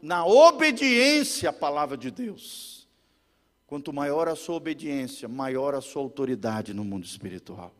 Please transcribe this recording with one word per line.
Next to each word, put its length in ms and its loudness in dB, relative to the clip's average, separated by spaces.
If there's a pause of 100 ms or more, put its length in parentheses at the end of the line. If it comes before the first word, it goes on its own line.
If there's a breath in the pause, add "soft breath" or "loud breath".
na 240 -2
obediência 1300 6
à 20 -4
palavra 420 -2
de 160 -8
Deus. 720 -14 (920)
Quanto 180 -10
maior 360 -2
a 80 -2
sua 180 -10
obediência, 760 -8
maior 460 -4
a 80 -4
sua 180 -10
autoridade 760 -4
no 80 -6
mundo 220 -8
espiritual. 760 -14